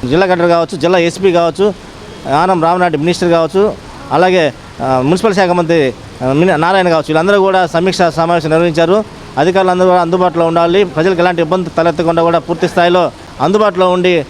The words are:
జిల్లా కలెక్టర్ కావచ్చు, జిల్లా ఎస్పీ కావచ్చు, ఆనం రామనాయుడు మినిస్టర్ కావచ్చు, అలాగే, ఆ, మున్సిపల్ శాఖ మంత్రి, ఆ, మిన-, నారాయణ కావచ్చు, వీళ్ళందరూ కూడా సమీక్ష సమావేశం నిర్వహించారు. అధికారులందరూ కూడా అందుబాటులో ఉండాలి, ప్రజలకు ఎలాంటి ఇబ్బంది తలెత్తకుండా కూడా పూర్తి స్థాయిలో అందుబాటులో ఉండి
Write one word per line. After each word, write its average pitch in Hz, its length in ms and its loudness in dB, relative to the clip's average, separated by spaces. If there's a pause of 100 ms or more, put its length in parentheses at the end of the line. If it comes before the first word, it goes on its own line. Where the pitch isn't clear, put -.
జిల్లా 160 200 2
కలెక్టర్ 175 240 0
కావచ్చు, 170 280 0
జిల్లా 170 220 2
ఎస్పీ 170 320 0
కావచ్చు, 170 420 0 (680)
ఆనం 180 220 0
రామనాయుడు 175 340 0
మినిస్టర్ 170 320 -2
కావచ్చు, 170 440 0 (380)
అలాగే, 165 420 2 (280)
ఆ, 131 240 0
మున్సిపల్ 185 280 0
శాఖ 185 160 2
మంత్రి, 165 440 0 (280)
ఆ, 127 120 -2
మిన-, 170 220 2
నారాయణ 180 340 0
కావచ్చు, 160 180 0
వీళ్ళందరూ 175 320 2
కూడా 190 280 2
సమీక్ష 170 340 -2
సమావేశం 165 480 0
నిర్వహించారు. 165 540 2 (340)
అధికారులందరూ 185 500 2
కూడా 180 140 4
అందుబాటులో 170 440 0
ఉండాలి, 170 380 2
ప్రజలకు 170 360 -2
ఎలాంటి 170 220 0
ఇబ్బంది 165 280 -2
తలెత్తకుండా 165 520 0
కూడా 170 180 2
పూర్తి 170 280 -4
స్థాయిలో 175 440 2 (300)
అందుబాటులో 185 500 0
ఉండి 180 380 0